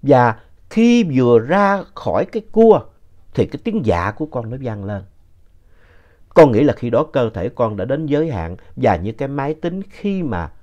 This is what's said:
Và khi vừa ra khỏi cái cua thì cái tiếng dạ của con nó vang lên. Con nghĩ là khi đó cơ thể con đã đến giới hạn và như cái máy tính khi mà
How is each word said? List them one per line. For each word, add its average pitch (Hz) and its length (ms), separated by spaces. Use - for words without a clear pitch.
Và 123 380
khi 240 340
vừa 120 260
ra 196 440
khỏi 101 300
cái 214 260
cua 220 300
thì 117 120
cái - 180
tiếng 208 220
dạ 92 260
của 156 140
con 120 240
nó 123 120
vang 107 240
lên. 101 180
Con 151 220
nghĩ 110 120
là 139 100
khi - 160
đó 139 140
cơ 127 300
thể 87 160
con 110 280
đã 92 80
đến 143 200
giới 151 260
hạn 87 240
và 117 200
như 92 160
cái 135 160
máy 139 260
tính 170 360
khi 190 340
mà 87 280